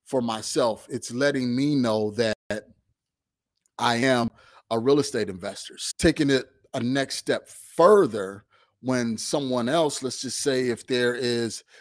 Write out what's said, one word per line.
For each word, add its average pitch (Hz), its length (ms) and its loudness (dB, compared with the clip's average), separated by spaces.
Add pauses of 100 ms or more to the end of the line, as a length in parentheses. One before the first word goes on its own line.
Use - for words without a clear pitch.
for 135 160 -2
myself. 113 720 -2
It's 127 200 -8
letting 127 460 0
me 143 200 0
know 107 360 2
that 110 220 0 (1400)
I 120 180 2
am 120 340 2 (400)
a 117 80 0
real 135 220 4
estate 113 300 -2
investor. 95 480 -12 (180)
Taking 156 320 2
it 131 160 2 (300)
a 135 60 -4
next 131 360 -2
step - 320 -4
further, 117 960 4 (380)
when 120 340 0
someone 127 540 -2
else, 156 320 0
let's 131 180 -6
just 131 200 -8
say 131 280 0
if 113 180 -4
there 123 280 2
is 120 500 -2 (160)